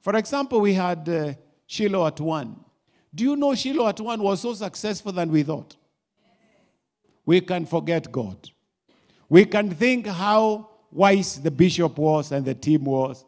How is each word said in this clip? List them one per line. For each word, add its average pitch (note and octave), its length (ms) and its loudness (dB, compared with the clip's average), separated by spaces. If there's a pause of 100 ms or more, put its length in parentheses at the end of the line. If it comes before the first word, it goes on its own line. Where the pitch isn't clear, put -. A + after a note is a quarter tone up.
For G3+ 160 -2
example, C4+ 420 -2
we G3+ 140 4
had, F3+ 340 -2
uh, D#3 260 -2 (320)
Shiloh F#3+ 420 0
at D3+ 120 -6
One. D3+ 400 -6 (560)
Do F#3+ 80 -4
you C#4+ 140 2
know C#4+ 180 2
Shiloh C4 320 -2
at G#3 140 -4
One A3+ 200 -6
was G3 200 0
so A#3+ 120 -4
successful G3+ 600 -8
than E3+ 180 -2
we D3+ 120 2
thought? C#3+ 340 -8 (1500)
We F3 140 4
can F3+ 260 -4
forget D#3+ 460 -4
God. A2 380 -10 (800)
We F#3 160 10
can G#3 240 -2
think A3+ 380 0
how G#3+ 640 0 (220)
wise F#3+ 500 2
the D#3 100 -2
bishop E3 460 2
was D3+ 340 0
and C#3 140 -2
the C3 100 -4
team D3+ 300 0
was. C3+ 420 -2